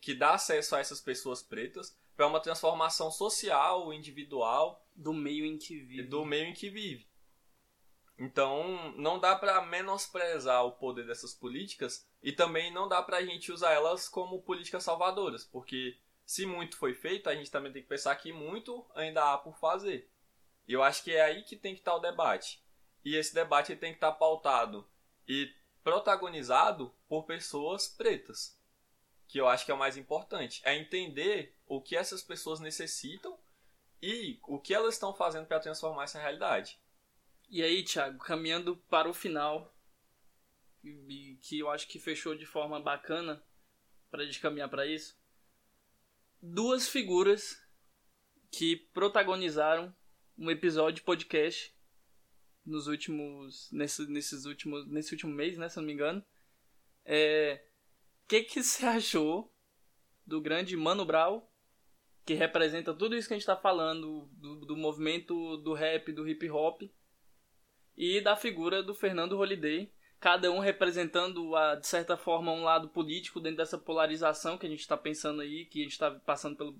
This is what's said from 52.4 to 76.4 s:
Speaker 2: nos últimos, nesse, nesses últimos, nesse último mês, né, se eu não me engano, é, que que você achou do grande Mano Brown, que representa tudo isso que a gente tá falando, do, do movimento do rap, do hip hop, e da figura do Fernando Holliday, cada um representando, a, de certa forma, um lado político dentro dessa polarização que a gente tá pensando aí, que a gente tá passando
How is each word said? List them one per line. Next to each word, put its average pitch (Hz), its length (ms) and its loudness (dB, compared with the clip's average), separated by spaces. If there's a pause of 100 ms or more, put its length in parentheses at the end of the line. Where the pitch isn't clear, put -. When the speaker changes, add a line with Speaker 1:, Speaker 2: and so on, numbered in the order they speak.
Speaker 2:
nos 151 220 -6
últimos, 147 840 -8
nesse, 147 360 -4
nesses 147 380 -4
últimos, 147 420 -6
nesse 151 260 -4
último 156 200 -6
mês, 160 240 -2
né, 165 120 -6
se 165 100 -10
eu - 20 -6
não 156 60 -4
me 147 60 -6
engano, 151 300 0 (800)
é, 151 600 4 (640)
que 220 160 6
que 240 180 -4
você 247 240 0
achou 208 680 2 (720)
do 156 160 -2
grande 175 340 0
Mano 175 300 2
Brown, 165 360 4 (840)
que 160 80 0
representa 160 600 2
tudo 214 220 0
isso 226 120 -4
que 240 60 -2
a 208 40 -2
gente 202 80 -6
tá 190 100 4
falando, 160 800 0
do, 147 320 -16
do 147 100 -4
movimento 156 800 -2
do 151 160 -4
rap, 156 380 0
do 151 160 -6
hip 160 220 -4
hop, 151 320 0 (1160)
e 180 260 0
da 208 140 4
figura 190 480 -2
do 196 100 -6
Fernando 185 440 -2
Holliday, 190 540 -2 (280)
cada 180 320 6
um 180 80 2
representando, 180 960 2
a, 156 200 6
de 147 120 -8
certa 170 300 0
forma, 165 340 0
um 165 120 -2
lado 160 260 4
político 170 500 -4
dentro 160 180 -4
dessa 160 200 -2
polarização 160 800 0
que 180 80 -8
a 170 40 -4
gente 151 180 -8
tá 147 100 0
pensando 151 440 -4
aí, 151 240 -8
que 147 160 -6
a - 20 -2
gente 143 140 -8
tá 151 140 2
passando 143 460 -4